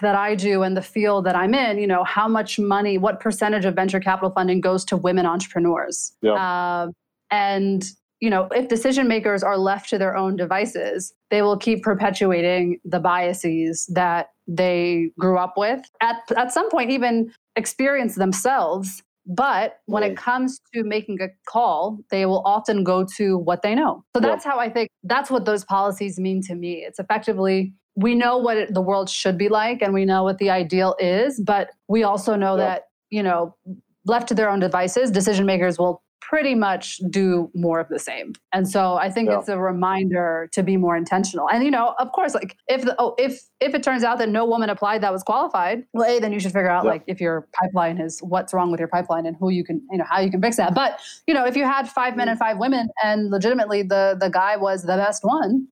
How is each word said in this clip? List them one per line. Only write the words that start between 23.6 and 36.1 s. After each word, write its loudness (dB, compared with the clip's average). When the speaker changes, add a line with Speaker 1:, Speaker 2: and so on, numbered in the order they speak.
Speaker 1:
they 0
know. 0
So 2
Speaker 2:
Yeah. 4
Speaker 1:
that's -2
how -2
I -2
think, -2
that's 0
what 0
those 0
policies -2
mean -2
to -8
me. -8
It's -14
effectively, 0
we 2
know 4
what 2
it, -2
the 0
world 0
should -2
be 0
like 0
and 0
we 2
know 2
what 0
the 0
ideal 2
is, 0
but 0
we 2
also 0
know 2
Speaker 2:
Yeah. 2
Speaker 1:
that, -2
you -2
know, 0
left 0
to 0
their 2
own 0
devices, 0
decision 2
makers 2
will 0